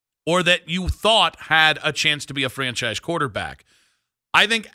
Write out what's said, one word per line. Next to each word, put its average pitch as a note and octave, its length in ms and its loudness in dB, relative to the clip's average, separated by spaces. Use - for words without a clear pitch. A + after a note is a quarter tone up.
or F3 180 2
that F3 240 0
you F3 220 -4
thought G3+ 520 0
had D#3 420 4
a D3+ 100 -2
chance D3+ 320 -2
to C#3 80 -12
be C#3 100 -4
a B2+ 60 -2
franchise A#2+ 500 -6
quarterback. A2 640 -6
I F#3+ 140 6
think A3 280 -4